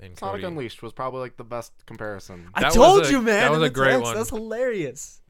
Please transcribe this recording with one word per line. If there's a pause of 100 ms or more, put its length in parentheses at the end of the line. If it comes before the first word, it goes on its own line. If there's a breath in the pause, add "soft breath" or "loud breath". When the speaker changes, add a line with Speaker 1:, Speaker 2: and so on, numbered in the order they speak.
Speaker 1:
And
Speaker 2:
Sonic
Speaker 1:
Cody
Speaker 2:
Unleashed
was
probably,
like,
the
best
comparison.
Speaker 3:
I
Speaker 1:
That
was
Speaker 3:
told
Speaker 1:
a,
Speaker 3:
you,
man,
Speaker 1:
that
was
Speaker 3:
in
Speaker 1:
a
Speaker 3:
the
Speaker 1:
great
Speaker 3:
text.
Speaker 1:
one.
Speaker 3:
That's
hilarious.